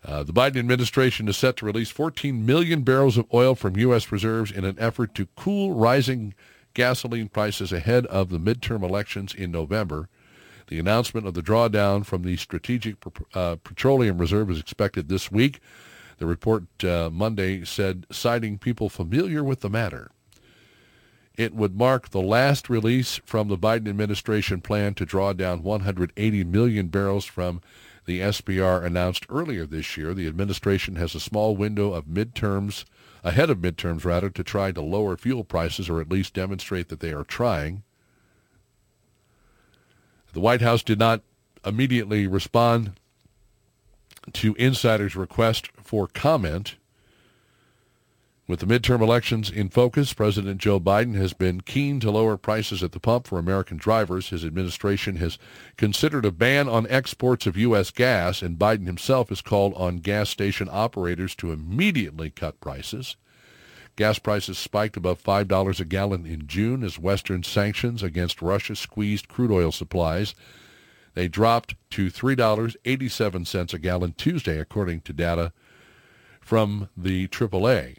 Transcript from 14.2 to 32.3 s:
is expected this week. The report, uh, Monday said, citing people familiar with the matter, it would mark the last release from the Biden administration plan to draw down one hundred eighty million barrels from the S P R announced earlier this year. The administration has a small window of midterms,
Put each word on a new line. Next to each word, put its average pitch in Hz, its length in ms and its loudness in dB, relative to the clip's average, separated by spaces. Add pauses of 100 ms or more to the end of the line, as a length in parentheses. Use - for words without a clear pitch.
is 80 100 -2
expected 92 480 -4
this 90 220 -4
week. 127 300 2 (560)
The 82 100 -6
report, 92 380 0 (180)
uh, 85 300 0
Monday 95 520 -2
said, 92 460 -4
citing 113 460 -2
people 110 320 -4
familiar 151 540 -2
with 135 180 -2
the 104 80 -4
matter, 101 440 -4 (1200)
it 113 180 -2
would 104 220 0
mark 123 320 2
the 95 140 -2
last 123 480 2
release 120 560 0
from 107 220 0
the 98 100 -2
Biden 110 300 0
administration 101 720 -2
plan 101 340 -2
to 95 100 -4
draw 98 300 0
down 90 280 -2
one 101 180 -2
hundred 90 360 -2
eighty 107 260 2
million 104 440 2
barrels 98 400 -2
from 90 340 -6 (460)
the 90 160 -4
S 104 180 0
P 95 200 -2
R 92 240 4
announced 90 440 -2
earlier 127 380 -4
this 76 300 -8
year. 80 180 -6
The 92 120 -4
administration 95 720 -2
has 82 180 -4
a 80 60 -8
small 107 360 0
window 101 360 0
of 82 140 -6
midterms, 101 760 -2 (400)